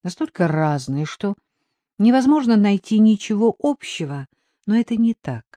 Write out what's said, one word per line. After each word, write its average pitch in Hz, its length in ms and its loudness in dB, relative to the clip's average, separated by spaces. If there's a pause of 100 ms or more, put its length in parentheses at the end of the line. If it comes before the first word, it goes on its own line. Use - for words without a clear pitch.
настолько 180 440 -4
разные, 151 580 -4
что 202 300 -8 (600)
невозможно 247 580 2
найти 208 440 2
ничего 220 600 2
общего, 143 680 -6 (380)
но 208 100 0
это 233 200 0
не 226 180 2
так. 120 320 -10 (120)